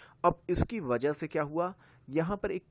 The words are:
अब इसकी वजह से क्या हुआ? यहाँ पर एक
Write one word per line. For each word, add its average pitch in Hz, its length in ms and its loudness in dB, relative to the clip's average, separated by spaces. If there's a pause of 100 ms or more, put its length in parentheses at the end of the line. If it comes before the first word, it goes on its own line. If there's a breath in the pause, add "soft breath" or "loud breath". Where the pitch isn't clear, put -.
(260 loud breath)
अब 170 240 4
इसकी 196 300 0
वजह 131 340 0
से 151 140 -4
क्या 151 160 -2
हुआ? 165 320 -2 (340 soft breath)
यहाँ 165 280 0
पर 202 140 -4
एक 190 200 -4